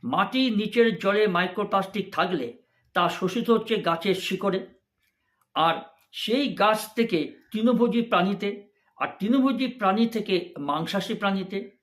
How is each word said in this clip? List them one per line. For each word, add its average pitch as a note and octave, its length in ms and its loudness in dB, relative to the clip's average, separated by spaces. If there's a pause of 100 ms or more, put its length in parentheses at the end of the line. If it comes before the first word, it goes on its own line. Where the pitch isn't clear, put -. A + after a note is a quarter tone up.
মাটির G3+ 540 0
নিচের G#3+ 400 2
জলে G3+ 300 2
মাইক্রোপ্লাস্টিক F#3+ 880 -2
থাকলে D#3+ 480 -2 (300)
তা F3 160 2
শোষিত A3+ 400 -2
হচ্ছে A3 260 2
গাছের F3 400 0
শিকড়ে, F#3 520 -2 (840)
আর D#3+ 220 2 (360)
সেই B3 420 -2
গাছ G#3+ 400 0
থেকে F#3 460 -2 (120)
তৃণভোজী A#3 500 2
প্রাণীতে, G3+ 680 -2 (260)
আর C#3 120 -4 (120)
তৃণভোজী B3+ 480 2
প্রাণী G#3+ 400 2
থেকে G3 520 -2
মাংসাশী E3 540 -4
প্রাণীতে। G3 680 -4